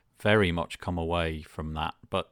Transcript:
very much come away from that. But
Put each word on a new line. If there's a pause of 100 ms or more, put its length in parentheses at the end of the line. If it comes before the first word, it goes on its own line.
(200)
very
much
come
away
from
that. (160)
But